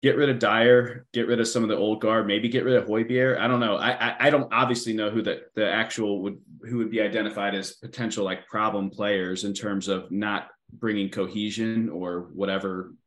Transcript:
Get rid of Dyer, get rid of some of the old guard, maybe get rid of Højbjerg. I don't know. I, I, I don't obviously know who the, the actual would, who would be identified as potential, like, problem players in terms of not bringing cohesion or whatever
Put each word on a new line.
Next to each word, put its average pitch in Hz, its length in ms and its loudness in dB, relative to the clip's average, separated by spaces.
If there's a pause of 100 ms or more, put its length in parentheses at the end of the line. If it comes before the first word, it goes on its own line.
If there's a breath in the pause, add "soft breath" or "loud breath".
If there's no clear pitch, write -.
Get 139 140 4
rid 143 140 4
of 131 100 0
Dyer, 117 720 4
get 120 160 0
rid 117 140 2
of 113 60 2
some 117 140 0
of 110 80 0
the 110 80 0
old 107 240 0
guard, 110 240 2
maybe 107 220 0
get 120 160 0
rid 123 140 4
of - 100 2
Højbjerg. 120 500 2
I 110 100 0
don't 123 120 2
know. 110 160 2
I, 113 160 0 (200)
I, - 160 2
I - 20 8
don't 143 240 2
obviously 120 400 0
know 107 160 0
who 110 120 -2
the, 98 200 -4 (140)
the 107 140 2
actual 104 540 -2
would, 98 160 -6 (220)
who 120 160 -6
would 110 120 -2
be 110 120 0
identified 104 520 -2
as 98 200 -6
potential, 110 500 -6
like, 92 240 -4
problem 101 420 -2
players 95 540 -2
in 98 100 -4
terms 98 340 -4
of 95 220 -4
not 101 380 -4 (240)
bringing 104 380 -2
cohesion 107 800 -4
or 87 440 -8
whatever 95 600 -4 (140)